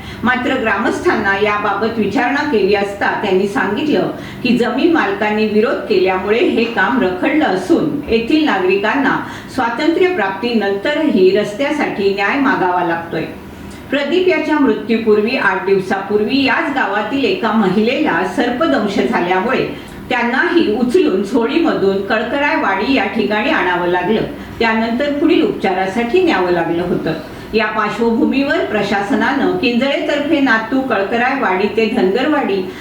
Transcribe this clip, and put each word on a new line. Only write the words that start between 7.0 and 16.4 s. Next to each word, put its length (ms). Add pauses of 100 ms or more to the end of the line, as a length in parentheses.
रखडलं 420
असून 680
येथील 320
नागरिकांना 760 (340)
स्वातंत्र्य 600
प्राप्तीनंतरही 1200
रस्त्यासाठी 800
न्याय 260
मागावा 440
लागतोय. 400 (640)
प्रदीप 380
याच्या 300
मृत्यूपूर्वी 760
आठ 300
दिवसापूर्वी 800